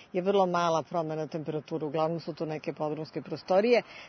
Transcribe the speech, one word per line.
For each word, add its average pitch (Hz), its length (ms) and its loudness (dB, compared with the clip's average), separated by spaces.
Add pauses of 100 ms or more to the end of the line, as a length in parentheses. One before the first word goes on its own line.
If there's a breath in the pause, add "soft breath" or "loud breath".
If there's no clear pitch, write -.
(140 soft breath)
je 165 80 0
vrlo 196 240 4
mala 175 380 2
promena 156 440 -4
temperature, 156 580 -6
uglavnom 160 340 0
su 160 140 -8
to 160 120 -6
neke 156 280 -6
podrumske 151 480 -6
prostorije, 190 600 4 (280 loud breath)